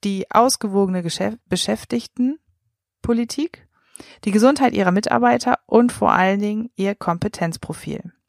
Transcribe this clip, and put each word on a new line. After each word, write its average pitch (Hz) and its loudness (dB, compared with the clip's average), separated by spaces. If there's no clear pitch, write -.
die 196 -4
ausgewogene 202 2
Geschäf-, 180 -4
Beschäftigtenpolitik, - -4
die 208 -2
Gesundheit 254 4
Ihrer 185 2
Mitarbeiter 240 2
und 240 4
vor - 0
allen 190 2
Dingen 214 -4
Ihr 196 -2
Kompetenzprofil. - -6